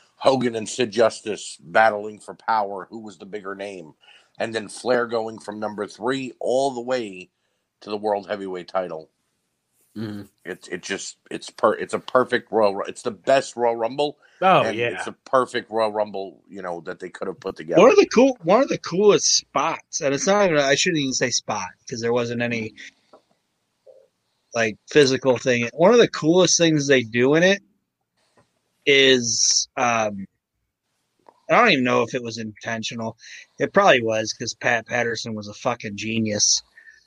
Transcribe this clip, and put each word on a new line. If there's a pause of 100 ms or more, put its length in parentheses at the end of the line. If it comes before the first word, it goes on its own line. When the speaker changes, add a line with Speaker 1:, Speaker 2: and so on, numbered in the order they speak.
(180)
Speaker 1:
Hogan
and
Sid
Justice
battling
for
power,
who
was
the
bigger
name. (440)
And
then
Flair
going
from
number
three
all
the
way (520)
to
the
World
Heavyweight
title. (880)
Speaker 2:
Mm-hmm. (240)
Speaker 1:
It,
it
just, (140)
it's
per-,
it's
a
perfect
Royal
Ru-,
it's
the
best
Royal
Rumble. (240)
Speaker 2:
Oh,
Speaker 1:
And
Speaker 2:
yeah.
Speaker 1:
it's
a (140)
perfect
Royal
Rumble,
you
know,
that
they
could
have
put
together.
Speaker 3:
One
of
the
cool,
one
of
the
coolest
spots,
and
it's
not
even,
I
shouldn't
even
say
spot, (220)
'cause
there
wasn't
any, (1800)
like, (120)
physical
thing.
One
of
the
coolest
things
they
do
in
it (1200)
is,
um, (1200)
I
don't
even
know
if
it
was
intentional. (420)
It
probably
was,
'cause
Pat
Patterson
was
a
fucking
genius. (460)